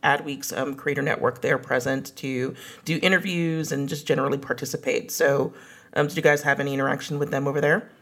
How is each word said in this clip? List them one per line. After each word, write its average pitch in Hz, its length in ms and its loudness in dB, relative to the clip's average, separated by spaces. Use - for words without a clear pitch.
Adweek's, 143 520 0
um, 135 220 -4
creator 143 260 -2
network 131 400 0
there 143 160 2
present 135 600 -2
to 131 380 -4
do 160 180 0
interviews 170 680 2
and 139 180 -2
just 147 180 -6
generally 139 320 2
participate. - 720 -4
So, 139 420 2
um, 147 140 2
did 180 80 -6
you 156 80 -2
guys 147 200 6
have 139 180 2
any 139 120 -2
interaction 135 460 -2
with 143 120 -2
them 139 160 0
over 143 140 0
there? 160 280 2